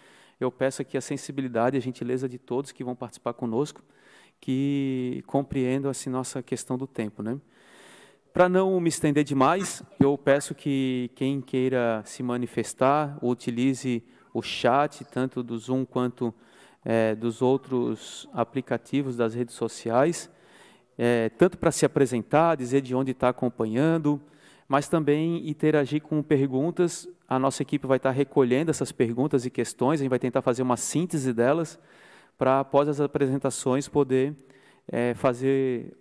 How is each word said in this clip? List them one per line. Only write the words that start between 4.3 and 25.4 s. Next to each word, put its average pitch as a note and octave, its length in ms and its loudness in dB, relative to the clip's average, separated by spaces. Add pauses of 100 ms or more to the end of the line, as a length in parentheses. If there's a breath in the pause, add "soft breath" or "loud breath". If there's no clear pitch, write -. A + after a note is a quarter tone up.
que C3+ 840 -4
compreendam C3+ 640 -2
assim C3 200 -8
nossa C3 320 -6
questão - 340 -6
do C3+ 100 -8
tempo, G#2+ 360 -8
né? A#2+ 180 -6 (920 loud breath)
Pra F3+ 160 6
não F#3+ 320 2
me E3+ 80 0
estender D3+ 340 2
demais, D3 580 2 (200)
eu C#3 180 4
peço C#3+ 380 2
que C3 580 -2
quem C#3 260 -2
queira B2+ 640 0
se - 160 -14
manifestar, C3 1040 0
utilize B2 800 0 (320 loud breath)
o A#2 80 -2
chat, C3+ 640 0
tanto B2+ 360 -4
do A#2+ 160 -8
Zoom B2+ 280 -4
quanto, B2 500 -4 (500 loud breath)
é, A2+ 300 2
dos A2+ 260 -4
outros B2+ 920 -2
aplicativos C3 840 -4
das A#2 180 0
redes A#2+ 200 -6
sociais, A#2 720 -2 (720 loud breath)
é, A#2 300 2
tanto - 280 4
pra - 140 0
se - 160 2
apresentar, D3 680 2
dizer B2+ 240 0
de B2+ 120 -6
onde C3 220 0
tá B2 140 2
acompanhando, C#3 920 0 (460 loud breath)
mas C#3+ 220 0
também D#3+ 600 0